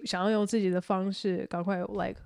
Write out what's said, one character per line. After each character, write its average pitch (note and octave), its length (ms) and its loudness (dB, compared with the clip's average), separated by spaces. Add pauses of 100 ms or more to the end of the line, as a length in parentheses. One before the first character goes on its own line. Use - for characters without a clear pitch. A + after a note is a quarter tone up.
想 F3+ 180 -2
要 G3 60 2
用 G#3+ 180 4
自 A3 140 2
己 F#3+ 80 2
的 F3+ 100 4
方 F#3+ 320 0
式 F#3+ 380 -2
赶 F3 160 -2
快， F#3+ 140 0
like， F3+ 480 -2